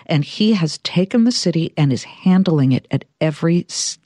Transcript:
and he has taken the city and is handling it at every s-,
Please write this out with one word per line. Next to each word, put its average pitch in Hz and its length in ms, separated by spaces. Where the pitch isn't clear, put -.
and 147 180
he 214 300
has 165 260
taken 190 460
the 240 80
city 165 440
and 143 160
is 117 120
handling 180 640
it - 220
at 135 120
every 165 480
s-, - 380